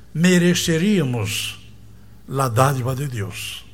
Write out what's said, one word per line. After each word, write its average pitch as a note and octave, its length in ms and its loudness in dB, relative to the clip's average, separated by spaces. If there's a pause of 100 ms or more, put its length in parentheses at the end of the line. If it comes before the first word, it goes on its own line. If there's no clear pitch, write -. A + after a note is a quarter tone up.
(120)
mereceríamos E3+ 1500 2 (680)
la C3+ 220 -2
dádiva C3 440 2
de C#3 140 -6
Dios. G#2 640 -10